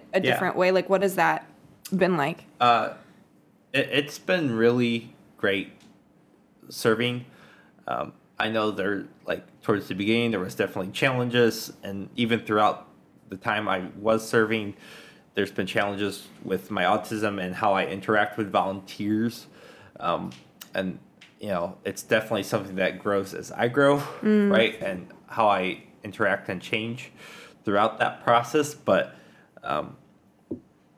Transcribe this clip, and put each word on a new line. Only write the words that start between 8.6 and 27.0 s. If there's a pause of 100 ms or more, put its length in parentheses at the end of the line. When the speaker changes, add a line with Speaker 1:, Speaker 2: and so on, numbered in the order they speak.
Speaker 1:
there, (220)
like, (180)
towards
the
beginning,
there
was
definitely
challenges, (100)
and
even
throughout (440)
the
time
I (120)
was
serving, (600)
there's
been
challenges (180)
with
my
autism
and
how
I
interact
with
volunteers. (520)
Um, (440)
and (420)
you
know,
it's
definitely
something
that
grows
as
I
grow, (240)
Speaker 2:
Mm.
Speaker 1:
right?
And (160)
how
I (200)
interact
and
change (520)